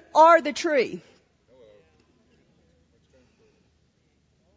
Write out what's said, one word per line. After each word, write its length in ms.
or 280
the 120
Tree. 480
Hello. 140